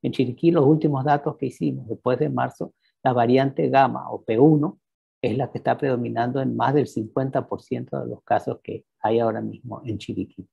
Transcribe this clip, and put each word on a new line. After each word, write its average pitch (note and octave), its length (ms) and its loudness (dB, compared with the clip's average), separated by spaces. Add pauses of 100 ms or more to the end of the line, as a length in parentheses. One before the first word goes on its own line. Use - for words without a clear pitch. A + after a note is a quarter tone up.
en C3 100 -2
Chiriquí C3 400 2
los D#3 120 4
últimos D3 400 4
datos D3 320 0
que C3+ 100 -6
hicimos C3 420 -6
después B2 320 -2
de D3 80 0
marzo, C3 440 -6 (320)
la C3 80 2
variante C3 560 2
gamma C3 420 2
o A2+ 120 -10
P A2+ 140 -2
uno D3+ 440 4 (420)
es A#2 140 0
la - 160 -4
que - 60 -10
está - 200 0
predominando B2 640 -2
en B2 160 -2
más A#2+ 180 0
del C#3+ 140 2
cincuenta C3 580 -4
por - 160 -8
ciento B2+ 380 -8
de A#2+ 80 -10
los A#2 160 -12
casos - 400 -2
que - 200 -12 (140)
hay A2+ 220 0
ahora A2 200 -2
mismo A2+ 440 -12
en G#2+ 140 -8
Chiriquí. - 540 -10